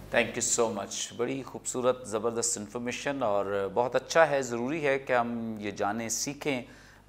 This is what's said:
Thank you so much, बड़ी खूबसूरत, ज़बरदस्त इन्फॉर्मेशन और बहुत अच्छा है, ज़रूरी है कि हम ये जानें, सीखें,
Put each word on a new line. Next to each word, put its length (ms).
Thank 320
you 160
so 200
much, 400
बड़ी 220
खूबसूरत, 680
ज़बरदस्त 540
इन्फॉर्मेशन 600
और 500
बहुत 220
अच्छा 300
है, 180
ज़रूरी 380
है 180
कि 140
हम 480
ये 100
जानें, 380
सीखें, 560